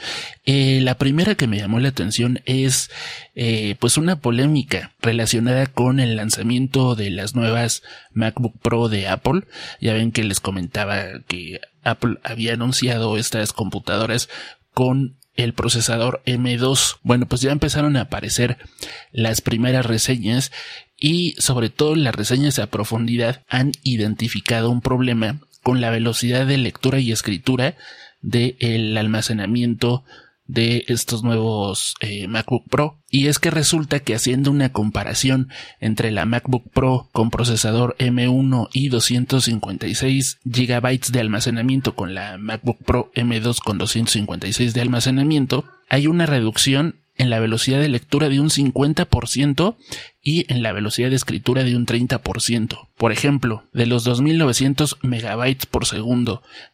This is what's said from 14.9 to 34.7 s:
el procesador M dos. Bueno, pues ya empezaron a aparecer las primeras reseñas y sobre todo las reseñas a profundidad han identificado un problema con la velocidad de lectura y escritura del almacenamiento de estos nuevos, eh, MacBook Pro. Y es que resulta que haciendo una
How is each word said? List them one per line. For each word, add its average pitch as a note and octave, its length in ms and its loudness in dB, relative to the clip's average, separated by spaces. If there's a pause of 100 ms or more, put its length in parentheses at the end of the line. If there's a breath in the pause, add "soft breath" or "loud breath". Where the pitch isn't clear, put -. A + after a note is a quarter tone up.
el A#2+ 160 0
procesador A#2 760 -2
M B2 300 0
dos. C3 480 0
Bueno, B2 220 4
pues A#2+ 160 -2
ya C3 100 2
empezaron D3 460 0
a A#2 60 0
aparecer A#2+ 540 -2 (540 loud breath)
las A2+ 300 0
primeras B2 440 2
reseñas A#2 680 0 (440 loud breath)
y E3 420 0
sobre A#2+ 300 0
todo D3+ 280 0
las C3 180 2
reseñas C3 420 0
a G#2 100 -2
profundidad A#2 840 -2
han C3 240 0 (100)
identificado A2+ 840 -2
un B2 100 2
problema B2 640 0 (220)
con B2 180 2
la A#2 80 0
velocidad A#2+ 580 0
de C#3 100 2
lectura C3 440 0
y A#2+ 100 0
escritura B2 640 -2 (460 loud breath)
del A2+ 760 0
almacenamiento A2 1120 0 (400 loud breath)
de A#2 420 0
estos A#2 360 -2
nuevos, A2 760 0
eh, G2+ 300 -6
MacBook A2+ 400 -2
Pro. D3+ 400 0
Y C3+ 180 2
es D3 100 2
que E3 140 0
resulta D3+ 480 0
que A#2 160 -2
haciendo B2+ 340 0
una C#3 220 2